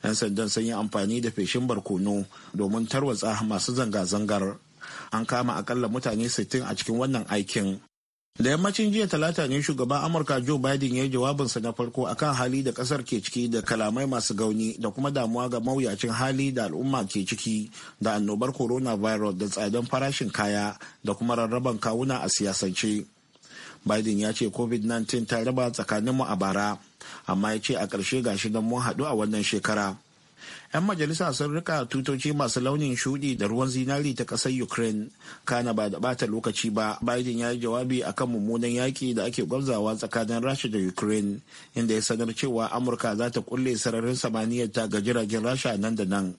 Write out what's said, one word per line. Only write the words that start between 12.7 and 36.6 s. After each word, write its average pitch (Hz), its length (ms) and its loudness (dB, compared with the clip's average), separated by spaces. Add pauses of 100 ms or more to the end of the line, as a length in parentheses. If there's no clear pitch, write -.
kasar 123 340 -2
ke 110 160 0
ciki 123 260 -2
da 113 140 2
kalamai 113 480 0
masu 117 240 0
gauni 110 480 0
da 113 80 -2
kuma 139 220 -2
damuwa 123 380 0
ga 120 100 0
mawuyacin 120 500 0
hali 131 420 0
da 120 140 0
al'umma 120 400 0
ke 101 240 -2
ciki 107 400 -2 (320)
da 104 160 2
annobar 104 320 0
coronavirus 110 880 0
da 104 80 -2
tsadan 104 400 0
farashin 131 480 0
kaya 104 400 0 (320)
da 104 80 0
kuma 117 220 0
rarraban 117 420 0
kawuna 117 480 0
a 98 40 0
siyasance. 101 760 0 (800)
Biden 107 400 2
ya 104 80 0
ce 117 160 0
covid 117 340 0
nineteen 113 460 0
ta 120 140 2
raba 127 260 2
tsakaninmu 117 560 0
a 104 100 0
bara, 98 440 0 (480)
amma 101 260 2
ya 110 80 -2
ce - 160 0
a - 80 0
ƙarshe 101 380 -2
gashi 107 260 0
nan 110 160 0
mun 120 160 0
haɗu 123 240 0
a 151 80 -2
wannan 107 320 0
shekara. 101 500 0 (760)
Yan 160 100 2
majalisa 165 500 0
sun 147 200 -2
rika 156 320 -2
tutoci 135 480 0
masu 143 260 2
launin 135 360 0
shuɗi 135 420 0
da 101 100 0
ruwan 120 200 2
zinari 131 480 0
ta 123 80 -2
ƙasar 123 280 0 (100)
Ukraine. 110 480 -2 (360)
Kana 120 280 0
ba 107 160 0
da 87 100 -4
ɓata 120 280 0
lokaci 110 460 -2